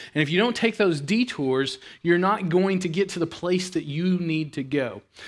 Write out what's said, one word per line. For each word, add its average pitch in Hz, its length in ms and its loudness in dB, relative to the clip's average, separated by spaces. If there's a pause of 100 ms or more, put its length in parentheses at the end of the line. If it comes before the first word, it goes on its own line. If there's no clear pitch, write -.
(140)
And 151 80 2
if 143 80 2
you 165 80 2
don't 233 160 4
take 226 220 0
those 180 240 2
detours, 139 800 0 (240)
you're 170 160 4
not 190 320 0
going 185 300 2
to 185 100 -2
get 190 200 0
to 185 100 -6
the 165 60 0
place 180 440 -2
that 156 160 -4
you 175 340 0
need 156 340 -2
to 139 100 -4
go. 131 380 -4 (260)